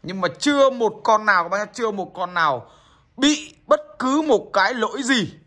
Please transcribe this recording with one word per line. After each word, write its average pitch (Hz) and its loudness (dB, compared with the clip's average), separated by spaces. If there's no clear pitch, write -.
nhưng 190 -8
mà 175 0
chưa 277 4
một 226 -2
con 214 4
nào 190 4
các 170 -6
bác 190 -2
nhá, 208 -4
chưa 226 -4
một 196 -8
con 180 -6
nào 151 0
bị 294 -2
bất 302 2
cứ 269 0
một 226 2
cái 202 2
lỗi 247 -4
gì 233 -2